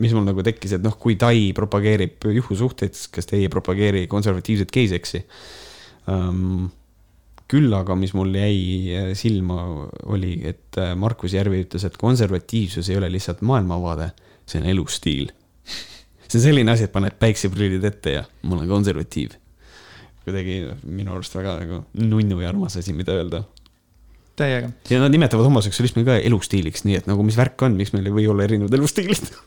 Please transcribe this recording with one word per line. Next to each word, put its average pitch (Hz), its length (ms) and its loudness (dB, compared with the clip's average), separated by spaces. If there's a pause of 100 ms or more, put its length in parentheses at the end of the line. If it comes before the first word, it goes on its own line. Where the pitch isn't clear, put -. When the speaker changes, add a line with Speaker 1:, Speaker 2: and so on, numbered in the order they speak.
Speaker 1:
mis 113 160 2
mul 104 80 4
nagu 98 200 0
tekkis, 98 340 -2
et 90 60 -2
noh, 110 140 0
kui 113 220 0
Tai 113 360 4
propageerib 101 680 0 (140)
juhusuhteid, 117 580 -2 (160)
kas - 160 -8
teie 101 160 2
ei 82 80 -2
propageeri 95 580 0
konservatiivset 101 640 0
geiseksi? 92 480 0 (880)
Ähm, 92 600 -2 (840)
küll 131 240 4
aga, 92 240 -2
mis 92 160 -2
mul 95 160 0
jäi, 101 240 2 (400)
äh, 95 220 -4
silma, 92 420 0 (480)
oli, 92 300 -2 (100)
et, - 220 -10 (100)
äh, 87 160 -2
Markus 98 400 -2
Järvi 95 300 0
ütles, - 180 -6
et - 160 -8
konservatiivsus 101 880 0
ei 98 80 0
ole 90 160 -2
lihtsalt 92 320 -4
maailmavaade, 87 640 0 (400)
see 80 140 -4
on 90 100 0
elustiil. 73 560 -2 (1040)
See 117 80 4
on 127 80 6
selline 127 240 4
asi, 113 160 2
et - 60 -14
paned 98 260 -2
päikseprillid 98 640 0
ette 80 320 -2
ja 73 80 -6 (240)
ma 90 80 0
olen 82 140 -4
konservatiiv. 95 640 -2 (880)
Kuidagi 92 380 -6 (260)
minu 92 300 -8
arust - 180 -12
väga 92 240 -6
nagu 87 220 -8 (180)
nunnu 107 400 2
ja 87 140 -2
armas 175 260 -4
asi, 90 160 -6
mida 90 220 -2
öelda. 85 240 -4 (960)
Speaker 2:
Täiega. 123 320 -2 (180)
Speaker 1:
Ja 127 140 4
nad 139 100 6
nimetavad 127 320 6
homoseksualismi 120 640 2
ka 123 160 4
elustiiliks, 95 640 0
nii 98 140 4
et - 80 -4
nagu 101 160 2
mis 110 100 2
värk 123 300 2
on, 113 100 2
miks 98 160 -2
meil 98 160 0
ei 101 80 0
või 107 160 4
olla 101 140 2
erinevad 104 320 0
elustiilid? 175 500 0 (180)